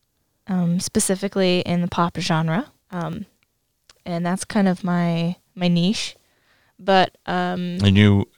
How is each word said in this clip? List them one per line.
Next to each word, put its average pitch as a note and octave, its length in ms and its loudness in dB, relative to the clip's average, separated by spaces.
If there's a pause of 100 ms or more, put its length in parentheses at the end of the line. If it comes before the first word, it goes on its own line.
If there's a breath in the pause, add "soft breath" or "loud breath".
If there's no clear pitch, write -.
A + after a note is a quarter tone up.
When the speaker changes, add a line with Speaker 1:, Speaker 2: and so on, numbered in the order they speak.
(460)
Speaker 1:
Um, F3 340 -2
specifically F#3+ 800 -2
in F3 200 -2
the F3 80 -2
pop F3 300 -2
genre. E3 480 -2 (240)
Um, E3+ 340 -8 (800)
and F3 220 -6
that's F#3 180 -4
kind G3 240 0
of F3+ 160 -2
my, E3+ 520 -2 (180)
my F3+ 140 -2
niche. F3 480 0 (640)
But, F#3 460 2
um, F3+ 580 -4
Speaker 2:
And G3 140 6
you, G2+ 420 6